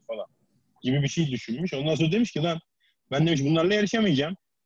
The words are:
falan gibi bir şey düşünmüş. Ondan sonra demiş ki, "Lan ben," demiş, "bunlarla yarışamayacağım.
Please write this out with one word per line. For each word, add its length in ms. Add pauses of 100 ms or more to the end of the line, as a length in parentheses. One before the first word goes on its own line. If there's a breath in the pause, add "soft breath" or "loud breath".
falan 200 (560)
gibi 200
bir 60
şey 220
düşünmüş. 440
Ondan 200
sonra 180
demiş 200
ki, 100
"Lan 160 (520)
ben," 160
demiş, 180
"bunlarla 300
yarışamayacağım. 640 (300)